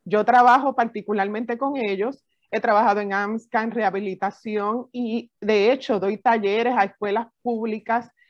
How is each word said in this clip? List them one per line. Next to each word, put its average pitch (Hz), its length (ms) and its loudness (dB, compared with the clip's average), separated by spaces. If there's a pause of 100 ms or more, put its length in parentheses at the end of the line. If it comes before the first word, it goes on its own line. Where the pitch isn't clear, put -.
Yo 208 200 0
trabajo 247 500 6
particularmente 220 840 -2
con 277 180 -4
ellos, 214 480 -4 (260)
he 214 100 -2
trabajado 208 400 4
en 202 120 -4
amsca, 214 500 -4
en 226 80 -4
rehabilitación, 208 1200 -4
y 233 400 -6 (100)
de 208 300 2
hecho 262 300 0
doy 202 160 -2
talleres 226 600 0
a 202 80 4
escuelas 208 440 -4 (140)
públicas, 226 680 -4 (200)